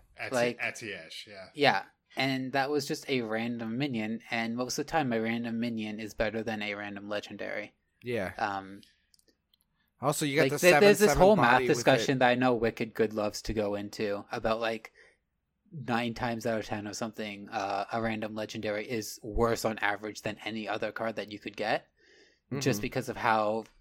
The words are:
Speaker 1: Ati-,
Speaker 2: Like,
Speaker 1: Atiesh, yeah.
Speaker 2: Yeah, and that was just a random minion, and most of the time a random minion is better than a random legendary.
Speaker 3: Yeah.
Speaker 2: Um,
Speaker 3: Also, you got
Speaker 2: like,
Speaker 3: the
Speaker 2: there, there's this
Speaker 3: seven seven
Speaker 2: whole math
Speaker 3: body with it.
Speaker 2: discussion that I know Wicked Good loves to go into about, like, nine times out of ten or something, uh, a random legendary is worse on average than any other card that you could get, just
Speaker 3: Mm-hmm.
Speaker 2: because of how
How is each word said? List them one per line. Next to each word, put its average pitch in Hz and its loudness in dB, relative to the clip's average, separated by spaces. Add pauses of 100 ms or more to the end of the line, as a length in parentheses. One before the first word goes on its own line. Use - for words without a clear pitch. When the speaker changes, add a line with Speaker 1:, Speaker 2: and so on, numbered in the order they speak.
(200)
Speaker 1:
Ati-, 113 -6
Speaker 2:
Like, 120 0
Speaker 1:
Atiesh, 101 -10
yeah. 95 -16
Speaker 2:
Yeah, 120 4 (320)
and 131 -4
that 135 0
was 147 -2
just - -8
a 127 2
random 113 -4
minion, 113 -2 (100)
and 113 -2
most 127 -4
of 151 -4
the - -10
time 147 0
a 113 2
random 113 -4
minion 110 -4
is 107 -10
better 110 -2
than 107 -6
a 104 -6
random 101 -10
legendary. 101 -8 (300)
Speaker 3:
Yeah. 104 -4
Speaker 2:
Um, 98 -6 (1200)
Speaker 3:
Also, 147 -2
you 139 -2
got 156 6
Speaker 2:
like, 135 4
Speaker 3:
the 143 -2
Speaker 2:
there, 175 8
there's 202 8
this - -
Speaker 3:
seven 208 6
seven 143 6
Speaker 2:
whole 202 10
math 120 6
Speaker 3:
body 127 6
with 123 2
it. - 6
Speaker 2:
discussion 127 4
that 123 6
I 123 6
know 127 4
Wicked 113 -2
Good 107 2
loves 107 -2
to 110 -4
go 104 0
into 101 -4
about, 113 0
like, 113 -4 (800)
nine 120 -2
times 117 -4
out 113 0
of 101 -6
ten 104 -6
or 101 -8
something, 104 -8
uh, 98 -4
a 117 -2
random 110 -4
legendary 107 -4
is 110 -6
worse 113 0
on 110 0
average 104 -2
than 104 -6
any 107 -6
other 107 -4
card 113 -4
that 104 -6
you 101 -10
could 104 -12
get, 110 -2 (720)
just 127 0
Speaker 3:
Mm-hmm. - -6
Speaker 2:
because 123 -4
of 113 -8
how 110 2 (180)